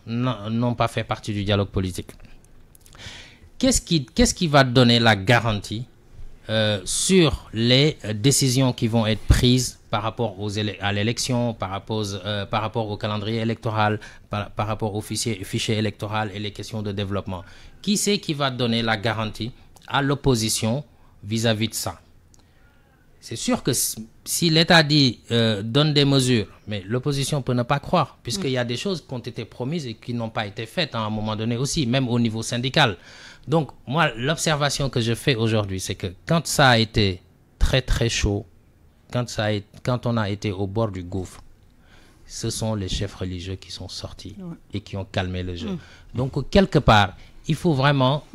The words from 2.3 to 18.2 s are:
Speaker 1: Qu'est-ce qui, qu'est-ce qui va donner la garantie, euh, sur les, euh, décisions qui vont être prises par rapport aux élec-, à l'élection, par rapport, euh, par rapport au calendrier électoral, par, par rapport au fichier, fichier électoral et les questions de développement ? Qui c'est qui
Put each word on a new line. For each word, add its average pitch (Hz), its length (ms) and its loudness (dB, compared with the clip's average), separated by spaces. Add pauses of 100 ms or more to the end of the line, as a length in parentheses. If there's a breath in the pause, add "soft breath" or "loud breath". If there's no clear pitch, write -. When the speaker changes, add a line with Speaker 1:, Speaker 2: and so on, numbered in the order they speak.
Speaker 1:
Qu'est-ce 254 220 2
qui, 160 260 0
qu'est-ce - 280 2
qui 180 120 -2
va 143 180 8
donner 120 340 6
la 113 180 6
garantie, 110 720 0 (640)
euh, 107 340 2
sur - 720 2
les, 127 500 4
euh, 110 80 -4
décisions 127 600 2
qui - 140 -2
vont 110 180 2
être 107 160 -2
prises 123 560 2 (120)
par 104 120 -2
rapport 110 360 -4
aux 104 120 -6
élec-, 104 300 -4
à 101 120 -2
l'élection, 117 600 -2
par 92 160 -6
rapport, 107 340 -4 (220)
euh, 101 180 -4
par 107 160 -2
rapport 107 300 -4
au 104 80 -6
calendrier 107 420 -4
électoral, 110 600 0 (280 loud breath)
par, 104 220 -6
par 107 160 -4
rapport 107 280 -4
au 107 60 -4
fichier, 107 440 -4
fichier 113 340 -2
électoral 107 560 -4
et 101 60 -8
les 104 120 -6
questions 104 300 -10
de 104 100 -4
développement ? 98 520 -6 (360 loud breath)
Qui 202 160 0
c'est 202 220 0
qui - 160 -6